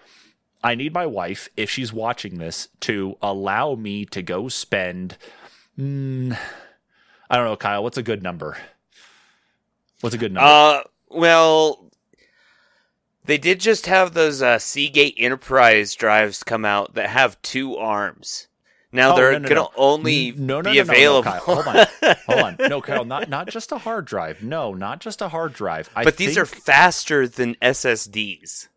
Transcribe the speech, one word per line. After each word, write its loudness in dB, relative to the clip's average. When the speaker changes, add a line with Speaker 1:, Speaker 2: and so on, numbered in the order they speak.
Speaker 1:
I 0
need -8
my -4
wife, -8
if -4
she's -8
watching -6
this, -10
to -4
allow -2
me -8
to -10
go -8
spend, -6
mm, -6
I 2
don't 2
know, -4
Kyle, -4
what's -6
a -6
good -4
number? -10
What's -4
a -8
good -4
number? 4
Speaker 2:
Uh, 4
well, 2
they 0
did 0
just 0
have 2
those, 0
uh, 4
Seagate 0
Enterprise 4
drives 2
come -4
out -2
that -4
have 2
two -6
arms. -6
Now 6
Speaker 1:
Oh, 6
Speaker 2:
they're 6
Speaker 1:
no, 2
no, -8
Speaker 2:
gonna 4
Speaker 1:
no. -6
Speaker 2:
only 2
Speaker 1:
N-, -8
no, -2
no, -4
Speaker 2:
be 4
Speaker 1:
no, 6
no, -
no, 0
Speaker 2:
available. 6
Speaker 1:
Kyle. -4
Hold 0
on. 6
Speaker 2:
<laughs> 4
Speaker 1:
Hold 2
on. -2
No, -4
Kyle, -4
not, -6
not -8
just -12
a -8
hard -8
drive. -8
No, -6
not -10
just -14
a -6
hard -6
drive. -8
I -2
Speaker 2:
But 2
these -2
are 0
Speaker 1:
think -18
Speaker 2:
faster 4
than -4
S 0
S -2
Ds. -12